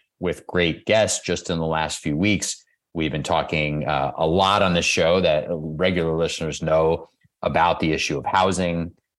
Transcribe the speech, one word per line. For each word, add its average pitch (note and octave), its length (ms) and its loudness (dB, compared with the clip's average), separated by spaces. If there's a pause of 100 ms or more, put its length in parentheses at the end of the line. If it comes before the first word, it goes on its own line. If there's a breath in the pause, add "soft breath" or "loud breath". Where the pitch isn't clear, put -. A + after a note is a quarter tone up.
(200 soft breath)
with F2 260 -4
great E2+ 400 0
guests. F#2+ 360 2
Just - 280 -4
in E2+ 80 -2
the D#2+ 80 -2
last D#2+ 320 -2
few D2 180 -4
weeks, G2+ 480 -2 (280 soft breath)
we've D#2 200 -2
been D2+ 100 -4
talking, D2+ 640 -2
uh, C#2 300 -2
a D#2+ 100 0
lot F#2+ 360 4
on F#2 120 2
the E2+ 80 2
show F2 380 2
that D#2 280 2
regular E2 680 -2
listeners D#2+ 440 -4
know D#2+ 480 2 (320 loud breath)
about E2+ 380 2
the D#2+ 140 0
issue D2 260 -2
of B1+ 80 -6
housing F2 640 0 (280)